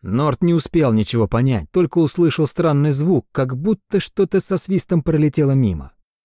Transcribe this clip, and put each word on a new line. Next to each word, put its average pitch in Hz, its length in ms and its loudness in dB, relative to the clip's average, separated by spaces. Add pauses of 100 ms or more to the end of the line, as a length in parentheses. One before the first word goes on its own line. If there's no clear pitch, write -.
Норд 131 420 -2
не 170 100 2
успел 156 380 0
ничего 110 360 0
понять, 120 440 -2
только 175 260 0
услышал 160 480 0
странный 151 460 0
звук, 147 400 0
как 131 260 -4
будто 202 420 -2
что-то 190 400 -2
со 185 180 -2
свистом 180 440 -2
пролетело 151 500 0
мимо. 101 420 -2 (320)